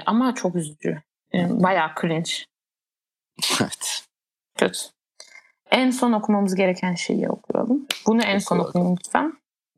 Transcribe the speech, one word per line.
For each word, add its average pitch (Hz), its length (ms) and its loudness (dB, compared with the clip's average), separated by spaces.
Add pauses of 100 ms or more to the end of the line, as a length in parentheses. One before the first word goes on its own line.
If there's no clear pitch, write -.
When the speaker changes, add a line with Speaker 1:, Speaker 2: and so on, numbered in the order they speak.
Speaker 1:
ama 240 300 2
çok 180 200 -2
üzücü. 151 460 -6 (320)
Yani 175 200 0
Speaker 2:
Hı. 180 100 2
Speaker 1:
bayağı 180 260 2 (120)
cringe. 165 300 -2 (1080)
Speaker 2:
<laughs> - 220 0
Evet. - 420 -6 (540)
Speaker 1:
Kötü. - 220 0 (920)
En 254 200 4
son 240 220 2
okumamız 202 420 2
gereken 185 400 0
şeyi - 340 -2
okuyalım. - 580 -2 (200)
Bunu 226 160 4
en 202 160 0
son 180 200 -2
Speaker 2:
Oku 170 80 0
bakalım. 180 180 0
Speaker 1:
okuyalım 180 140 2
lütfen. 302 340 -2 (440)